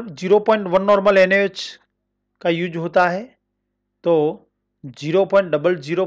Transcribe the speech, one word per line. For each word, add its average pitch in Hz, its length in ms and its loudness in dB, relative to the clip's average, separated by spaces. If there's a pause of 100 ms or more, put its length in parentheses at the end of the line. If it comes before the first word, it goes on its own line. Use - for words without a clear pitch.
ज़ीरो 180 360 0
पॉइंट 214 220 0
वन 185 160 2
नॉर्मल 202 340 2
एनएओएच 190 640 0 (640)
का 175 80 -2
यूज़ 170 280 -4
होता 175 320 0
है 190 140 -6 (800)
तो 170 120 2 (840)
ज़ीरो 160 260 0
पॉइंट 190 260 0
डबल 156 260 0
ज़ीरो 165 300 -4